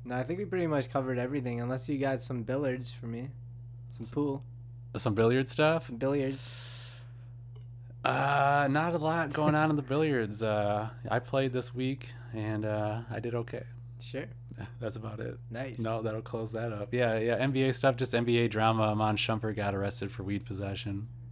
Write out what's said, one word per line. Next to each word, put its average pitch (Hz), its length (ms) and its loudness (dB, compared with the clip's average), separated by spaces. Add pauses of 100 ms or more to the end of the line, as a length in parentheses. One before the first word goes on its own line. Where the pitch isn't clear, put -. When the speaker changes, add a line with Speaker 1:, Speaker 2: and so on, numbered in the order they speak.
Speaker 1:
No, 123 120 -2
I 127 80 2
think 170 140 -2
we 208 60 -2
pretty 180 220 0
much 143 240 2
covered 131 280 0
everything, 123 420 -2
unless 123 280 -2
you 143 100 0
got 135 220 2
some 123 220 -4
billiards 127 480 0
for - 160 -12
me. 120 240 -6 (640)
Some 113 120 -10
Speaker 2:
S-, 110 80 -8
Speaker 1:
pool. 139 300 0 (540)
Speaker 2:
some 107 180 2
billiard 120 340 6
stuff? 156 380 4
Speaker 1:
Some 120 100 -8
billiards. - 1000 -2 (1040)
Speaker 2:
Uh, 139 680 4
not 165 240 2
a 170 40 0
lot 156 340 0
going 151 220 4
on 156 160 6
in 151 60 4
the 143 60 0
billiards. 131 600 2
Uh, 104 460 2 (220)
I 113 100 4
played 135 320 2
this 123 220 -2
week, 131 380 -2 (220)
and, 107 300 -2
uh, 107 360 0 (100)
I 110 100 -4
did 120 140 -4
okay. 120 300 -4 (360)
Speaker 1:
Sure. - 260 -8 (260)
Speaker 2:
<laughs> - 280 -12
That's 113 160 -4
about 110 240 -8
it. 117 180 -6 (120)
Speaker 1:
Nice. 120 280 -6
Speaker 2:
No, 113 240 0
that'll 110 200 -2
close 113 300 -4
that 113 200 -2
up. 104 200 -4
Yeah, 120 260 4
yeah, 113 180 4
N 131 140 2
B 131 140 2
A 131 80 4
stuff, 123 240 4
just 123 180 0
N 117 100 4
B 117 140 6
A 117 100 6
drama. 110 360 6
Amon 107 320 4
Shumpert 110 400 0
got 101 180 0
arrested 98 380 -2
for 101 100 -8
weed 101 220 0
possession. 98 640 -4 (240)